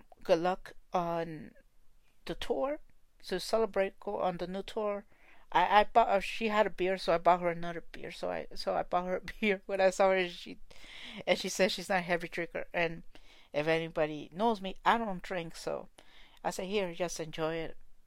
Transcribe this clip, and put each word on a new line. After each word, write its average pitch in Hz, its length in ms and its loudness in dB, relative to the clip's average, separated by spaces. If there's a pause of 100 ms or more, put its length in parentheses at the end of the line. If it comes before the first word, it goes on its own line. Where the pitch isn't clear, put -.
(220)
good 180 180 4
luck 180 320 -2 (200)
on 170 580 -4 (760)
the 170 100 -6
tour. 269 440 -2 (500)
To 185 100 -2
celebrate, 196 600 0
go - 200 -4
on 180 180 0
the 180 80 -4
new 190 160 -6
tour. 208 420 -4 (480)
I, 185 280 8
I 208 120 8
bought 226 160 8
her, 190 140 4
she - 260 -2
had 208 180 4
a 185 40 -2
beer, 185 260 0
so 180 160 2
I 170 60 4
bought 175 240 6
her 175 80 2
another 170 420 -6
beer. - 180 -10
So 180 200 -6
I, 165 240 -4
so 190 200 -2
I 165 100 2
bought 180 220 0
her 185 100 -2
a - 40 -2 (120)
<laughs> - 80 -10
beer 196 260 2
when 196 140 0
I 190 100 8
saw 190 180 4
her. 190 80 6
And 185 140 2
she, - 280 -12 (680)
and 175 120 4
she 185 120 -4
says 190 220 2
she's - 180 -6
not 190 80 2
a 175 40 -2
heavy 175 260 -2
drinker. - 440 -8
And 170 300 -2 (500)
if 147 160 -2
anybody 160 640 0
knows 208 280 0
me, 190 220 -8
I 202 120 6
don't 208 260 -4
drink, 170 340 -6
so 147 320 -6 (560)
I 175 60 0
say, 190 160 -6
"Here, 190 280 -2
just 175 260 -4
enjoy 160 360 -4
it." 160 200 -6 (300)